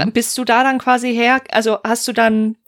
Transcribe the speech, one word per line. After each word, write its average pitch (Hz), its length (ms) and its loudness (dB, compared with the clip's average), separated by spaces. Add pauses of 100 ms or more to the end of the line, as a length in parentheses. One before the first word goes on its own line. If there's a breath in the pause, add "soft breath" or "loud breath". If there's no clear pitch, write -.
(140)
bist - 240 -2
du 247 80 -4
da 240 180 2
dann 269 140 0
quasi 247 360 0
her, 240 280 2 (100)
also 220 320 0
hast 233 240 -2
du 240 60 -4
dann, 220 420 0 (120)